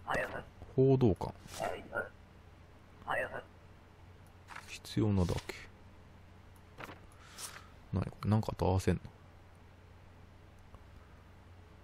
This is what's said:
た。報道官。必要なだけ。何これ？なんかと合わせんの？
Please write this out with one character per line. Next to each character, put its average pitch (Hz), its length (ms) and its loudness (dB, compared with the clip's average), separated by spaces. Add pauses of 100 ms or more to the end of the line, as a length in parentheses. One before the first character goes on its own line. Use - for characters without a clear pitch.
た。 - 80 -2 (640)
報 135 200 8
道 120 200 6
官。 - 180 -4 (3250)
必 - 320 -6
要 107 120 4
な 95 140 4
だ 82 80 2
け。 - 80 -2 (2500)
何 95 140 0
こ - 60 -6 (120)
れ？ - 60 2
な 107 80 8
ん 113 40 2
か - 140 -4
と 87 100 2
合 92 100 6
わ 95 40 4
せ 95 140 4
ん - 20 2
の？ 80 60 -4 (2750)